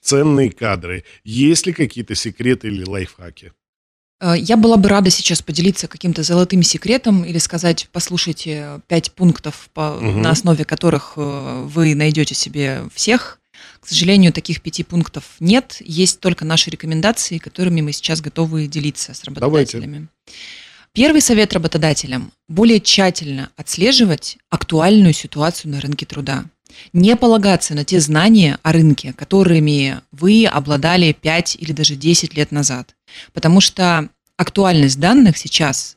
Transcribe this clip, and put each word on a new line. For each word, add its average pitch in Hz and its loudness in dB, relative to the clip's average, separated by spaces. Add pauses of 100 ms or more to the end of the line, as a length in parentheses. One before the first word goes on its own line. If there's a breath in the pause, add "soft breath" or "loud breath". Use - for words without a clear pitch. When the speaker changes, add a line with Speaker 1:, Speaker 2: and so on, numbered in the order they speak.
Speaker 1:
ценные 139 0
кадры? 92 -6 (200 soft breath)
Есть 139 0
ли 185 -4
какие-то 123 -6
секреты 120 -4
или 98 -8
лайфхаки? 92 -12 (680)
Speaker 2:
Э, 175 0
я 170 0
была 226 6
бы 202 4
рада 202 4
сейчас - -2
поделиться 170 -2
каким-то 160 -6
золотым 180 2
секретом 196 0
или 165 -4
сказать: 165 -2
«Послушайте 151 -8
пять 165 -2
пунктов, - -2
по-, 151 -6
Speaker 1:
Мгм. 107 -2
Speaker 2:
на 160 2
основе 156 0
которых, 156 -2
э, 139 -10
вы 156 2
найдёте 151 0
себе 135 -6 (100)
всех». - -2 (420 loud breath)
К - -20
сожалению, 175 4
таких - -6
пяти - -10
пунктов 165 -6 (140)
нет. 208 0
Есть 180 -2
только 170 -4
наши 160 -2
рекомендации, 165 -4
которыми 175 -2
мы 147 -4
сейчас 160 -4
готовы 160 -4
делиться 147 -8
с - -18
Speaker 1:
Давайте. 135 0
Speaker 2:
работодателями. 147 -12 (840 loud breath)
Первый 302 4
совет 214 2
работодателям: 151 -4 (160)
более 214 4
тщательно 160 -2
отслеживать 208 0 (120)
актуальную 180 4
ситуацию 156 -6
на 139 -8
рынке 143 -8
труда. 139 -8 (480 loud breath)
Не 196 4
полагаться 202 2
на 147 -4
те 180 0
знания 160 4
о 160 0
рынке, 156 2
которыми 151 0 (120)
вы 202 4
обладали 151 0
пять 165 -2
или 160 -10
даже 147 -2
десять 160 0
лет 147 -2
назад. 131 -4 (380 loud breath)
Потому 180 4
что 170 0 (260)
актуальность 160 2
данных 202 6
сейчас - -4